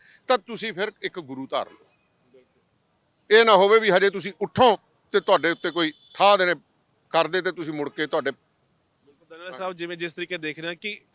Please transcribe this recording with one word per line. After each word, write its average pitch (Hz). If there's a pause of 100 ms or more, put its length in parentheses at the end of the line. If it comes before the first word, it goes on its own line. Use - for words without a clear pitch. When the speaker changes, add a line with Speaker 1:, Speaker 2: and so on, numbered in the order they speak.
(260)
Speaker 1:
ਤਾਂ 254
ਤੁਸੀਂ 214
ਫਿਰ 196 (100)
ਇੱਕ 185
ਗੁਰੂ 131
ਧਾਰ 127
ਲਓ। - (1500)
ਇਹ 226
ਨਾ 220
ਹੋਵੇ 202
ਵੀ 214
ਹਜੇ 190
ਤੁਸੀਂ 190
ਉੱਠੋ 214 (340)
ਤੇ 202
ਤੁਹਾਡੇ 165
ਉੱਤੇ 165
ਕੋਈ 156 (220)
ਠਾਹ 196
ਦੇਣੇ 180 (560)
ਕਰਦੇ 165
ਤੇ 180
ਤੁਸੀਂ 156
ਮੁੜ 147
ਕੇ 156
ਤੁਹਾਡੇ 139
Speaker 2:
ਬਿਲਕੁਲ, -
ਦੰਗਲ 180
ਸਾਹਿਬ, 185
ਜਿਵੇਂ 170
ਜਿਸ 165
ਤਰੀਕੇ 175
ਦੇਖ 151
ਰਹੇ 165
ਹਾਂ 175
ਕਿ 208 (140)